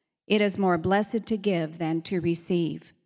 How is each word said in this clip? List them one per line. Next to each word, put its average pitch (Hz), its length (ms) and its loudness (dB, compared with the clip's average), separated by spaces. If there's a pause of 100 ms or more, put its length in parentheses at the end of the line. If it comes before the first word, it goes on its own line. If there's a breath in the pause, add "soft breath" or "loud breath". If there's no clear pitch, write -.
(260)
"It 208 140 2
is 196 180 2
more 185 180 4
blessed 196 500 0
to 226 100 0
give 170 420 -2
than 165 240 -2
to 185 180 -2
receive." 170 720 -2 (140)